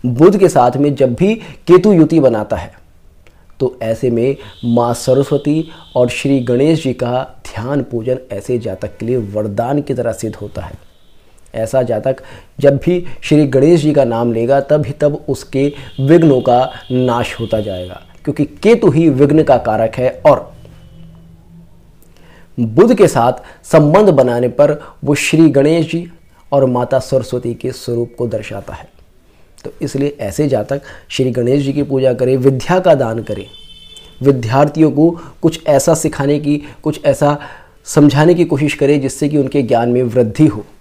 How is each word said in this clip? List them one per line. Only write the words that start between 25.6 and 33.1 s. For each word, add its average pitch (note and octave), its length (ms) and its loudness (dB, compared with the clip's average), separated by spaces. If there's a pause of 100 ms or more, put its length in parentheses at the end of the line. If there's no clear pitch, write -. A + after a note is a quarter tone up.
जी E3+ 160 -6 (460)
और C#3 140 2
माता B2 320 -2
सरस्वती B2 560 -4
के B2+ 180 -8
स्वरूप A#2 460 -6
को B2 80 -4
दर्शाता G#2+ 480 -10
है। - 140 -20 (760)
तो - 60 -12 (120)
इसलिए C#3+ 380 -4
ऐसे B2+ 280 -4
जातक C3 340 -4 (260)
श्री B2+ 220 -2
गणेश B2 320 0
जी C#3 100 -4
की C#3+ 100 -2
पूजा C3+ 300 0
करें, B2+ 240 0
विद्या C3 440 0
का F3+ 140 4
दान A#2 280 -4